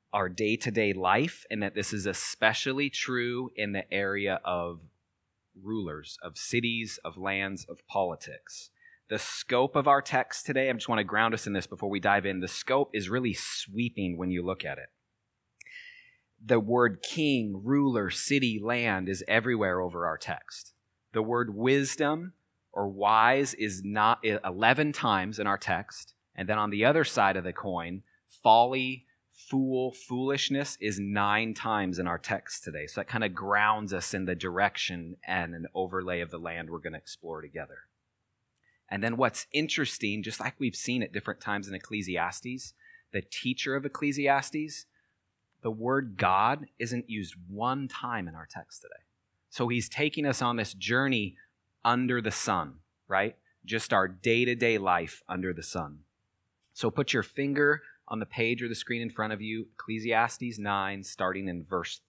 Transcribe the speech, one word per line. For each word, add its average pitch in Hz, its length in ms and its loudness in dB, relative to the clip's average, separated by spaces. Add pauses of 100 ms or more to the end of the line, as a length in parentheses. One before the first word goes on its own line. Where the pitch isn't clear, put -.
(140)
our 98 160 0
day-to-day 107 640 2
life, 95 560 2
and 107 140 -4
that 98 100 -2
this 104 200 -2
is 101 120 -4
especially 131 840 0
true 123 640 -2
in 104 160 -4
the 98 200 -4
area 98 540 0
of 87 360 -2 (800)
rulers, 95 640 -8
of 80 160 -14
cities, 117 640 -2
of 82 140 -10
lands, 98 480 -4
of - 220 -16
politics. - 800 -4 (400)
The 110 80 -2
scope - 580 0
of 143 120 2
our 139 160 8
text - 420 -2
today, 135 240 2
I 127 40 2
just 113 140 -6
wanna 113 160 2
ground 104 300 2
us 110 140 -4
in 104 60 -2
this 95 120 -2
before 98 240 -6
we 101 100 -2
dive 101 280 4
in. 95 120 -2
The 90 80 -2
scope 135 460 0
is 98 160 -4
really 120 240 0
sweeping 101 840 -4
when 90 140 -2
you 90 160 -2
look 92 180 -4
at 73 140 -6
it. - 120 -14 (1500)
The 113 160 6
word 113 440 4
king, 120 600 0
ruler, 123 460 2
city, 123 500 0
land 107 500 0
is 95 180 -4
everywhere 107 520 2
over 87 280 -2
our 80 100 -2
text. - 560 -10 (400)
The 113 80 0
word 117 320 0
wisdom 143 800 2 (380)
or 101 180 -2
wise 110 640 6
is 98 320 -2
not 107 400 4
eleven 110 640 4
times 107 460 0
in 107 80 -2
our 98 140 2
text. - 560 -4 (180)
And 95 160 -4
then 107 80 2
on 104 140 0
the 104 120 2
other 147 200 6
side 98 340 4
of 92 60 -4
the 87 100 -4
coin, 90 480 -6 (260)
folly, 127 800 4 (240)
fool, 131 600 0
foolishness 139 920 -2
is 98 180 -2
nine 104 540 2
times 98 460 -2
in 90 80 -2
our 85 100 0
text - 460 -6
today. 76 240 -8
So - 140 -6
that 95 60 -8
kinda 110 220 0
grounds 101 640 2
us 90 220 -4
in 95 100 -2
the 90 80 0
direction 90 920 -2
and 87 300 -2
an 82 220 -8
overlay 90 460 -2
of 82 100 -8
the 85 80 -10
land 82 320 -8
we're 85 80 -6
gonna 78 180 -10
explore 78 460 -12
together. 71 380 -12 (1080)
And 98 140 -2
then 117 120 2
what's 123 360 2
interesting, 123 720 -2
just 110 160 -6
like 123 180 -6
we've 123 180 -2
seen 123 280 -2
at - 100 -6
different - 260 -6
times 101 280 -4
in 98 80 -8
Ecclesiastes, 92 960 -6 (380)
the 101 100 -2
teacher - 540 -4
of 139 100 -2
Ecclesiastes, 143 1000 0 (760)
the 113 60 -4
word 117 480 -2
God 107 480 4 (140)
isn't 120 280 -4
used 104 280 -6 (120)
one 123 400 -2
time 120 400 -6
in 80 60 -10
our 80 160 -14
text - 320 -14
today. - 220 -20 (480)
So 123 160 0
he's 117 200 0
taking 147 380 0
us 135 160 0
on 120 140 2
this 110 180 -2
journey 117 640 0 (480)
under 123 340 4
the 110 120 -2
sun, 80 480 0 (280)
right? 98 280 2 (280)
Just 110 300 -2
our 95 140 6
day-to-day 117 720 4
life 87 500 2
under 92 240 -2
the 82 80 -10
sun. 76 380 -6 (760)
So - 160 -2
put - 240 0
your 120 80 2
finger 143 640 0 (240)
on 113 100 -6
the 107 80 -4
page 120 380 0
or 120 60 -4
the 117 40 -6
screen 117 300 -4
in 117 80 -6
front 110 220 -4
of 101 100 -6
you, 110 320 -6
Ecclesiastes 113 800 0
nine, 98 460 -2
starting 95 440 -2
in 87 160 -4
verse 87 460 -4